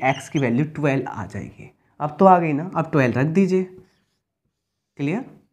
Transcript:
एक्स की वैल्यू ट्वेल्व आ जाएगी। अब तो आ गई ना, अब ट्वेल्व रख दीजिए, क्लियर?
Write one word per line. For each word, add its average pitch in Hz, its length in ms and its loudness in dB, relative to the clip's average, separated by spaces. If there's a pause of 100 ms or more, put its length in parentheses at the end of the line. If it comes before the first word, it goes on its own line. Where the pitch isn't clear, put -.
एक्स 135 240 -2
की 156 100 -4
वैल्यू 131 280 0
ट्वेल्व 143 420 -4
आ 98 180 -10
जाएगी। - 440 -14 (300)
अब 147 180 -6
तो 190 60 6
आ 185 140 8
गई 165 140 0
ना, 165 240 -4
अब 160 160 -4
ट्वेल्व 127 260 2
रख 139 100 2
दीजिए, 185 340 2 (1400)
क्लियर? 165 260 -4 (280)